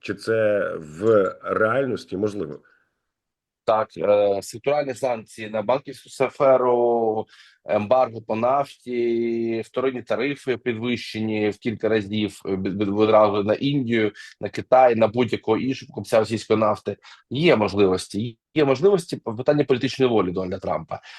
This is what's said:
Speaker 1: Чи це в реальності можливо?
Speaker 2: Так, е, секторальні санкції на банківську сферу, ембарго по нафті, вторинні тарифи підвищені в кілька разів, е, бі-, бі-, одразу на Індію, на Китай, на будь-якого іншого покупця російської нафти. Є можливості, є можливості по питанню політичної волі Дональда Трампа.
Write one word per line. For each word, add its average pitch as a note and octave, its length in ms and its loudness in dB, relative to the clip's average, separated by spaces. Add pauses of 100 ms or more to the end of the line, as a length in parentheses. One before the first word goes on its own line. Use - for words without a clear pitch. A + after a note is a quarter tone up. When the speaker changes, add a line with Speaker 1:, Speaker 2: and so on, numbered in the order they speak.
Speaker 1:
Чи G2+ 140 -8
це G#2 540 0 (100)
в F#2 640 2
реальності A2 760 -2
можливо? F#2+ 440 -6 (1040)
Speaker 2:
Так, A2 240 0 (100)
е, G2+ 440 2
секторальні C#3+ 520 -4
санкції A2+ 560 -6
на G#2+ 120 -4
банківську B2+ 480 -4
сферу, A#2+ 1160 2 (380)
ембарго A2+ 580 0
по A2 140 -6
нафті, A#2 1300 -2
вторинні B2+ 380 -4
тарифи B2+ 540 -4
підвищені A2 960 -4
в G2+ 80 -6
кілька A2 300 -4
разів, G#2 580 -2
е, F#2+ 100 -2
бі-, F#2+ 140 -4
бі-, G2 200 -2
одразу G#2+ 540 4
на G#2 100 0
Індію, A#2 580 -2 (280)
на G#2 80 -8
Китай, B2 460 2
на A2 140 2
будь-якого A2 500 0
іншого B2+ 300 -4
покупця A2 300 -2
російської A2 400 0
нафти. G#2+ 380 -2 (340)
Є C#3+ 260 4
можливості, G2+ 840 0 (160)
є D#3 100 2
можливості D3 520 2
по A2+ 180 -8
питанню C#3+ 300 2
політичної B2+ 480 0
волі F#2+ 180 2
Дональда F#2 280 -4
Трампа. E2+ 420 -6 (180)